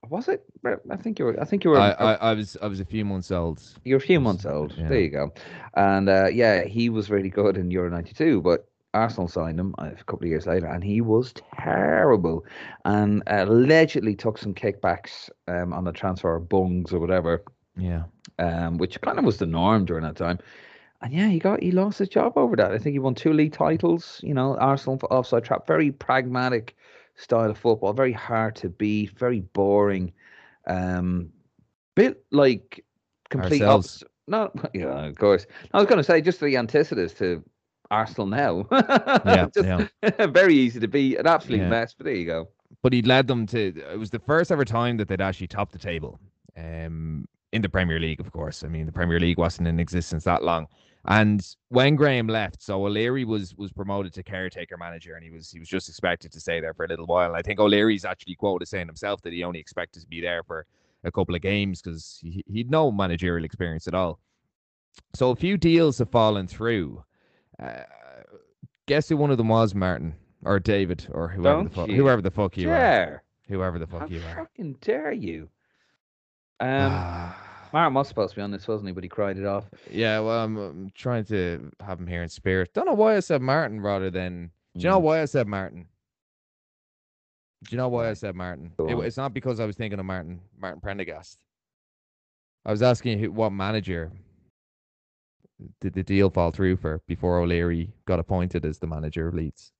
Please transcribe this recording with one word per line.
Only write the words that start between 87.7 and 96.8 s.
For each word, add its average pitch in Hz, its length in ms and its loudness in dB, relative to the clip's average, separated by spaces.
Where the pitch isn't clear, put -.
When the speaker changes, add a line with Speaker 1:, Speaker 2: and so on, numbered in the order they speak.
Speaker 2:
you 117 60 -6
know 127 120 -2
why 120 140 -2
I 117 60 -2
Speaker 1:
Right. 107 80 -6
Speaker 2:
said 98 180 -10
Martin? 85 420 -12
Speaker 1:
Go 80 120 -2
Speaker 2:
It, - 40 -2
Speaker 1:
on. 117 120 -4
Speaker 2:
it's 117 120 -6
not 131 160 -6
because 123 260 -6
I 113 60 -2
was 104 100 -6
thinking 104 240 -8
of 92 60 -8
Martin, 90 340 -8
Martin 90 220 -12
Prendergast. 92 640 -12
I - 60 -4
was 104 120 0
asking 120 360 2
who, 104 120 -4
what 107 220 -2
manager 95 580 -6
did 95 140 -6
the 95 100 -4
deal 98 260 2
fall 85 220 0
through 92 260 0
for 80 300 -6